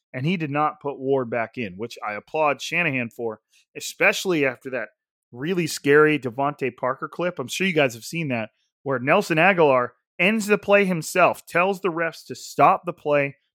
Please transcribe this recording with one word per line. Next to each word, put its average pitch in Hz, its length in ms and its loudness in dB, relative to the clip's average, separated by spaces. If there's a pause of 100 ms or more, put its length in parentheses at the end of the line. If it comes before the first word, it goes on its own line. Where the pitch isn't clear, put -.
(120)
and 127 120 -6
he 180 120 0
did 156 140 -6
not 147 300 -2
put 143 180 -8
Ward 131 300 0
back 113 300 -4
in, 101 180 -8
which 113 300 -10
I 107 80 -6
applaud 143 480 -2
Shanahan 143 480 -4
for, 113 300 -10 (360)
especially 170 720 0
after 127 240 -6
that 120 180 -8 (420)
really 160 360 -4
scary 151 520 4
Devontae 131 560 -4
Parker - 340 -6
clip. 175 300 -6
I'm 127 80 -6
sure 185 200 -4
you 185 80 -2
guys 143 180 2
have 117 120 -16
seen 165 240 -8
that, 117 200 -4 (360)
where 139 140 -2
Nelson 160 380 2
Agholor 156 520 4 (300)
ends 202 280 0
the 208 100 2
play 202 300 4
himself, 170 580 0
tells 185 380 -2
the 190 80 -2
refs 165 360 -6
to - 80 -12
stop - 520 2
the 175 80 -6
play, 143 420 -2 (220)